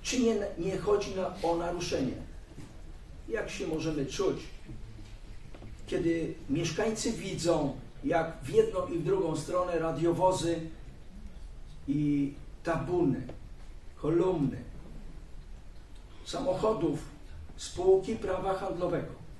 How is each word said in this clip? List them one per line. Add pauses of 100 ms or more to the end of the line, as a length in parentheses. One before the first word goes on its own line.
Czy
nie, (220)
nie
chodzi
na,
o
naruszenie? (1160)
Jak
się
możemy
czuć, (1500)
kiedy (160)
mieszkańcy
widzą, (260)
jak
w
jedną
i
w
drugą
stronę
radiowozy (1300)
i (300)
tabuny, (800)
kolumny (1700)
samochodów (580)
spółki
prawa
handlowego (280)